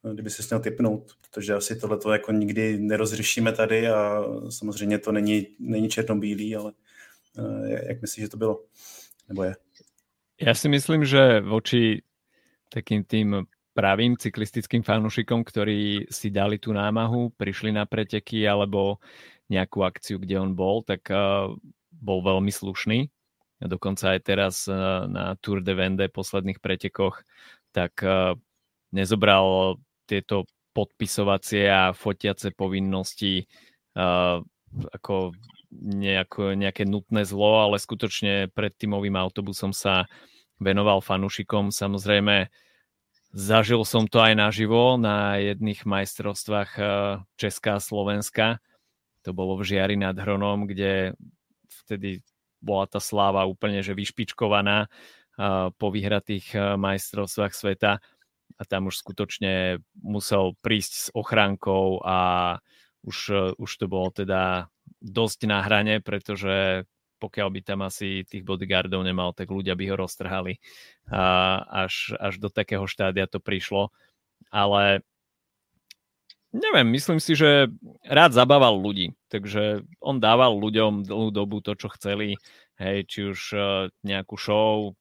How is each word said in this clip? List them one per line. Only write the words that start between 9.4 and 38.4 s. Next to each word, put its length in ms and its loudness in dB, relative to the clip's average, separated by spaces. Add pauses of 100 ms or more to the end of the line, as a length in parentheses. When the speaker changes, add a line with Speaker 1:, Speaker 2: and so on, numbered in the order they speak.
Speaker 1:
je? 120 -4 (840)
Speaker 2:
Ja 140 4
si 140 0
myslím, 380 2
že 340 8
voči 600 2 (640)
takým 400 -4
tým 400 0 (240)
pravým 480 2
cyklistickým 640 -4
fanúšikom, 640 0
ktorí 640 -2
si 200 -8
dali 280 0
tú 160 -4
námahu, 640 0
prišli 320 -4
na 160 -2
preteky 640 -4
alebo 480 0 (480)
nejakú 400 0
akciu, 320 -8
kde 240 -4
on 160 -4
bol, 240 0
tak, 280 -6
eh, 60 0 (760)
bol 280 -4
veľmi 280 2
slušný. 640 -4 (480)
A 80 -6
dokonca 420 -2
aj 80 2
teraz, 480 -2
eh, 60 -4 (340)
na 320 -6
Tour 220 -4
de 120 -2
Vendée 380 0
posledných 480 -6
pretekoch, 640 -4 (500)
tak, 300 -4
eh, 320 2 (580)
nezobral 880 4 (240)
tieto 400 -2 (300)
podpisovacie 960 0
a 260 4
fotiace 560 -4
povinnosti, 920 -4 (500)
eh, 420 2 (540)
ako 400 -4 (380)
nejako, 840 -4
nejaké 300 -2
nutné 400 -2
zlo, 400 4
ale 140 2
skutočne 760 -2